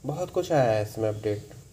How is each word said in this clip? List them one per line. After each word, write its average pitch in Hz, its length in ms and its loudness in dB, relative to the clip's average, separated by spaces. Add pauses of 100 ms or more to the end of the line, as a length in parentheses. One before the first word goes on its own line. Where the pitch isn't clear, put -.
बहुत 147 260 -4
कुछ 180 200 0
आया 131 200 6
है 107 120 2
इसमें 107 260 -2
update। 107 480 -4 (160)